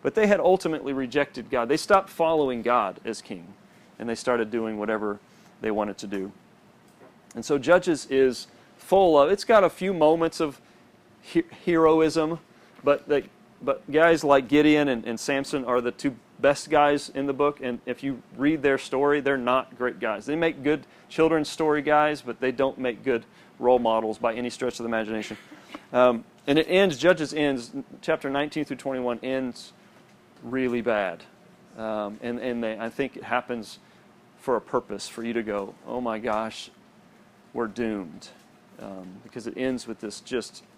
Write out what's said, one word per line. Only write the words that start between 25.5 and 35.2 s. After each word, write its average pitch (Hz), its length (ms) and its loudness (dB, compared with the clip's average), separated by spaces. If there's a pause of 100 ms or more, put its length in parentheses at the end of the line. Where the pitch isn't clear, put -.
Um, 123 320 4 (220)
and 139 100 2
it 156 120 2
ends, 185 280 2
Judges 151 380 2
ends, 139 380 -2 (280)
chapter 151 300 -4
nineteen 147 340 -4
through 143 120 -10
twenty-one 127 480 -6
ends 131 480 -6 (720)
really 123 360 -2
bad. 104 440 0 (520)
Um, 107 460 -8
and, 120 160 -6
and 120 240 -6
they, 110 160 -6
I 113 100 -8
think 131 280 -6
it - 80 -14
happens 120 560 -6 (580)
for 131 160 -2
a 107 60 0
purpose, - 480 -6
for 113 160 -12